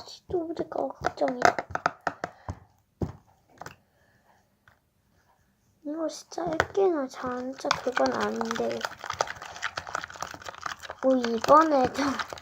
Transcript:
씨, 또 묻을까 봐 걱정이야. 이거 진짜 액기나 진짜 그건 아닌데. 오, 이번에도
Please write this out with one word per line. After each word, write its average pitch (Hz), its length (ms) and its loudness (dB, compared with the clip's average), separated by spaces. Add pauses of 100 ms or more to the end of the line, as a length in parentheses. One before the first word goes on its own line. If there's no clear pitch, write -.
씨, - 220 -18
또 359 120 0
묻을까 330 400 -4
봐 269 80 0
걱정이야. 262 540 -2 (4000)
이거 302 240 -4
진짜 - 380 -8
액기나 320 600 2
진짜 254 640 -6 (140)
그건 262 300 2
아닌데. 226 680 -2 (2250)
오, 262 100 6
이번에도 262 880 6 (380)